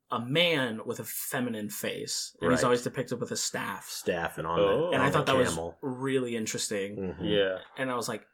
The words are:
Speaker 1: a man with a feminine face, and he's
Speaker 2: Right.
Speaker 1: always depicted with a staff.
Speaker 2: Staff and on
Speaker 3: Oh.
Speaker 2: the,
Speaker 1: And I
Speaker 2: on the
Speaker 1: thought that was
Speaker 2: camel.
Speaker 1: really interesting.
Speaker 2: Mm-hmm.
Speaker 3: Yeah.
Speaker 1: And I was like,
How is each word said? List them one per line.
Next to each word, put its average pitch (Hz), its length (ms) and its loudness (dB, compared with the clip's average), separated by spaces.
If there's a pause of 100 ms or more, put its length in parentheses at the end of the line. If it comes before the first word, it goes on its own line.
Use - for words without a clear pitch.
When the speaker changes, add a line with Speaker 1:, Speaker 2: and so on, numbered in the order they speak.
(100)
Speaker 1:
a 117 100 0
man 131 680 2
with 120 140 -4
a 113 40 -10
feminine 113 640 -4
face, - 720 -6
and 85 120 4
he's - 60 6
Speaker 2:
Right. - 80 4
Speaker 1:
always 123 160 6
depicted 123 380 -4
with 113 120 -4
a 110 40 -4
staff. 104 520 -4
Speaker 2:
Staff 85 500 -2
and 78 80 -4
on 85 140 2
Speaker 3:
Oh. 101 60 6
Speaker 2:
the, 120 280 4
Speaker 1:
And 131 80 4
I 131 40 4
Speaker 2:
on 139 60 2
the 156 60 4
Speaker 1:
thought 143 80 2
that 135 100 4
was 127 140 4
Speaker 2:
camel. 82 320 -4
Speaker 1:
really 127 540 0
interesting. 104 600 -2
Speaker 2:
Mm-hmm. 92 280 -4
Speaker 3:
Yeah. 98 340 4 (180)
Speaker 1:
And 131 140 -2
I 123 60 -2
was 117 120 -2
like, 110 260 -6